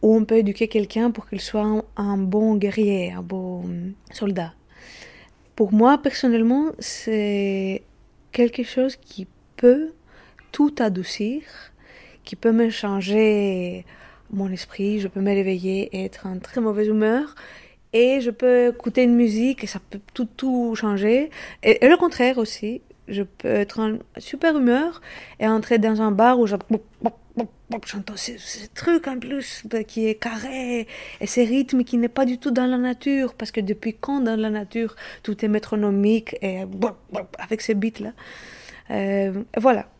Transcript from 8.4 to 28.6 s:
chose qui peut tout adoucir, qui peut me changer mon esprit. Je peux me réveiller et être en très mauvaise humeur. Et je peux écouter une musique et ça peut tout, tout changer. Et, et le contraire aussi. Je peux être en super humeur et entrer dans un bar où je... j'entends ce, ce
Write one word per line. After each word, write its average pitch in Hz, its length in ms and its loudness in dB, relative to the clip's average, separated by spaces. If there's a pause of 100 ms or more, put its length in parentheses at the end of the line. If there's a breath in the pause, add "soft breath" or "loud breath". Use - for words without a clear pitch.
chose 254 320 -2
qui - 300 -16 (300)
peut 285 360 4 (600 soft breath)
tout 294 260 2
adoucir, 214 640 -4 (840 loud breath)
qui - 120 -14
peut 226 160 2
me 226 180 4
changer 196 1160 0 (440 loud breath)
mon 196 200 -4
esprit. 202 500 -4
Je 196 80 -4
peux 190 120 -6
me 196 120 2
réveiller 190 640 -2
et 190 80 -6
être - 220 -12
en 185 120 -8
très - 220 -8
mauvaise 214 280 0
humeur. 220 460 0 (580 loud breath)
Et 254 280 4
je 240 100 -2
peux 247 380 4
écouter 240 360 0
une 240 100 6
musique 240 480 2
et 208 60 -8
ça - 200 -10
peut 202 120 -14 (120)
tout, 233 240 -6
tout 247 380 -2
changer. 220 560 0 (320 loud breath)
Et, - 220 4
et 247 40 10
le 339 80 10
contraire 262 420 2
aussi. 220 440 -4 (240)
Je 202 160 -6
peux - 260 -8
être 208 320 0
en 220 180 -2 (200)
super 311 380 -2
humeur 277 460 0 (360 loud breath)
et 214 80 0
entrer 220 320 2
dans 214 220 2
un 220 100 2
bar 233 300 4
où 226 60 4
je... 202 100 -2 (1300)
j'entends 208 300 -12
ce, - 220 -10
ce - 360 -14